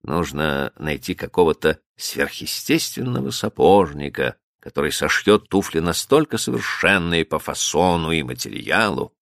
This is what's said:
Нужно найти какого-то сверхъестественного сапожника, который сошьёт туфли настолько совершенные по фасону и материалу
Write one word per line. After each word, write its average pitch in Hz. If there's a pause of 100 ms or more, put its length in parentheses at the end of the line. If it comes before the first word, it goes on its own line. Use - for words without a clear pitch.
Нужно 73
найти 76
какого-то 78 (160)
сверхъестественного -
сапожника, 73 (240)
который 73
сошьёт -
туфли 92
настолько 131
совершенные 87
по 78
фасону 82
и 80
материалу 65